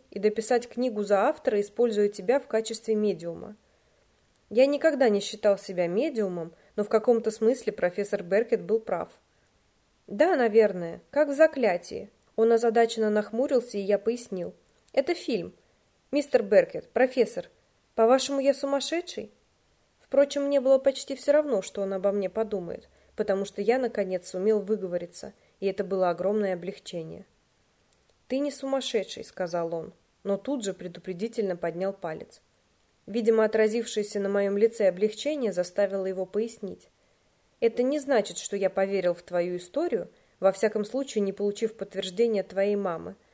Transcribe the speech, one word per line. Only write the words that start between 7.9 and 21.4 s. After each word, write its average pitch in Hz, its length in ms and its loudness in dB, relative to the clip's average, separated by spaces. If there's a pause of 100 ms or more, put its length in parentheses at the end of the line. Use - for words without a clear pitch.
Беркет 196 400 0
был 202 160 0
прав. - 300 -4 (960)
Да, 302 280 2
наверное, 202 640 2 (100)
как 294 180 2
в 277 40 -2
«Заклятии». 247 760 2 (280)
Он 220 140 4
озадаченно 226 580 4
нахмурился, 233 680 0
и 202 40 -4
я 196 180 2
пояснил. 202 540 -4 (400)
«Это 277 200 2
фильм. 196 400 -4 (580)
Мистер 277 320 2
Беркет, 196 460 4
профессор, 247 600 0 (460)
по-вашему, 262 440 4
я 277 140 4
сумасшедший?» 277 760 -4 (680)
Впрочем, 277 440 2
мне 277 180 2
было 269 160 6
почти 269 380 -2
все - 180 0
равно, 285 280 2